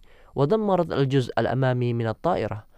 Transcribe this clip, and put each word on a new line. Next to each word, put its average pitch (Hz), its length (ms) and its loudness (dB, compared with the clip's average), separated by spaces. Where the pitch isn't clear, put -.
ودمرت 175 580 0
الجزء 135 460 0
الأمامي 123 540 0
من 113 140 -2
الطائرة. 110 580 -4